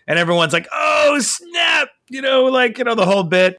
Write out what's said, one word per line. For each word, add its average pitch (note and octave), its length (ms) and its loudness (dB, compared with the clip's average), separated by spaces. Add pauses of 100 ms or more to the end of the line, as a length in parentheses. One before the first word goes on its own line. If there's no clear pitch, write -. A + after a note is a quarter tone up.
And D#3 100 0
everyone's E3+ 340 0
like, E3+ 200 -4
"Oh, D4+ 480 0
snap." E4 720 -4 (180)
You C4 140 -12
know, C4 220 2
like, B3+ 340 0
you B3+ 60 -2
know, A#3 100 -2
the G3+ 120 0
whole G3 180 2
bit. F3+ 340 2